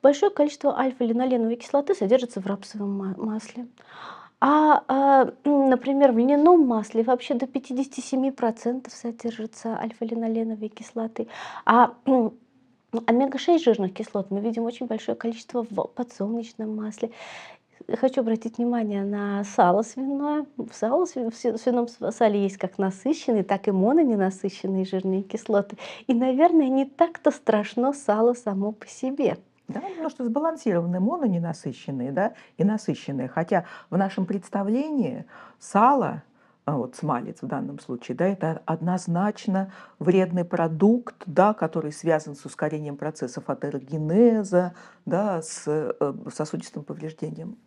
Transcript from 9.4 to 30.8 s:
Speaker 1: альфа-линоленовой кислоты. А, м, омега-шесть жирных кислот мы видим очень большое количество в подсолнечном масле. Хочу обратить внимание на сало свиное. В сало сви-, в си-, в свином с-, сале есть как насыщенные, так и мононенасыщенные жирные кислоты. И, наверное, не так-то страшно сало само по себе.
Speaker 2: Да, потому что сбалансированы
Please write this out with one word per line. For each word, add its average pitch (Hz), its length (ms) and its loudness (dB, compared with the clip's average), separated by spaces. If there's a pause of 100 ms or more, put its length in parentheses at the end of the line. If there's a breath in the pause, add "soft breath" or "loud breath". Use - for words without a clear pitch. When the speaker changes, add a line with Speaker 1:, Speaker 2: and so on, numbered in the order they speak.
Speaker 1:
альфа-линоленовой 226 880 -4
кислоты. 226 580 -8 (380 loud breath)
А, 247 300 4 (100)
м, 247 300 2 (720)
омега-шесть 269 580 2
жирных 196 300 2
кислот 202 360 -6
мы 196 100 -4
видим 226 240 -4
очень 240 220 -6
большое 226 300 -4
количество 233 480 -6
в 214 220 -4
подсолнечном 220 880 -6
масле. 214 360 -6 (840 loud breath)
Хочу 262 220 0
обратить 226 380 -2
внимание 226 460 -2
на 202 400 -2
сало 202 380 4
свиное. 277 600 -4 (120)
В 226 160 -10
сало 277 320 0
сви-, 247 260 -4
в 226 60 -14
си-, 233 160 -2
в 226 60 -6
свином 240 300 0
с-, 196 220 -6
сале 208 320 2
есть 196 140 -2
как 185 220 -8
насыщенные, 208 680 0
так 196 240 -2
и - 20 0
мононенасыщенные 190 1120 0
жирные 190 380 -2
кислоты. 202 540 -2 (320 loud breath)
И, 262 60 4
наверное, 269 540 4
не 269 160 2
так-то 339 460 0
страшно 220 640 0
сало 226 420 2
само 208 380 -4
по - 140 -16
себе. 269 520 -2 (300)
Speaker 2:
Да, 269 120 -8
потому 339 300 -8
что - 140 -10
сбалансированы 226 760 0